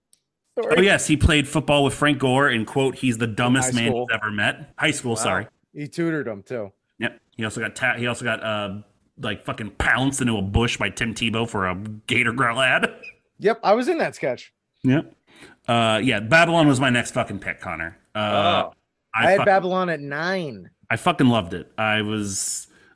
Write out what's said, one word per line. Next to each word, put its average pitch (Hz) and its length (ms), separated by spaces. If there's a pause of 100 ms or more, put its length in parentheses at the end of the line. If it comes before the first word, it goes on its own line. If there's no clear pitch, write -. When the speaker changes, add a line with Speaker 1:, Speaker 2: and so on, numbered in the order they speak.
(580)
Speaker 1:
story. 220 200
Speaker 2:
Oh, - 20
yes, 190 260
he 156 120
played 147 280
football 147 380
with 131 100
Frank 147 240
Gore, 135 300
and, 113 180
quote, 135 300
"He's 120 220
the 120 80
dumbest 123 480
Speaker 1:
High 120 80
Speaker 2:
man 117 80
Speaker 1:
school. 120 200
Speaker 2:
he's 113 120
ever 107 80
met." 107 480
High 156 120
school, 131 220
Speaker 3:
Wow. 113 100
Speaker 2:
sorry. 98 240 (280)
Speaker 1:
He 147 120
tutored 160 400
him, 101 160
too. 107 300 (260)
Speaker 2:
Yep. - 220 (160)
He 110 80
also 107 160
got 107 160
ta-, 123 200
he 120 100
also 123 180
got, 110 180
uh, 104 360 (420)
like, 107 240
fucking 117 280
pounced 135 500
into 120 160
a 98 40
bush 113 360
by 104 120
Tim 113 240
Tebow 113 340
for 98 200
a 90 60 (320)
Gator 117 260
Girl 120 280
ad. 135 380
<laughs> - 20 (380)
Speaker 1:
Yep, 214 240
I 190 120
was 247 140
in 339 100
that 175 160
sketch. - 400 (280)
Speaker 2:
Yep. 135 320 (540)
Uh, 113 340
yeah, 117 180
Babylon 165 480
was 127 120
my 135 80
next 120 220
fucking 107 300
pick, - 200
Connor. 82 380 (160)
Uh, 104 560
Speaker 3:
Oh. - 20 (420)
Speaker 1:
I 117 180
had 196 40
Speaker 2:
fuck- - 100
Speaker 1:
Babylon 185 440
at 151 100
nine. 143 680 (180)
Speaker 2:
I 117 80
fucking 160 320
loved 104 240
it. 85 240
I 107 240
was, 104 680 (280)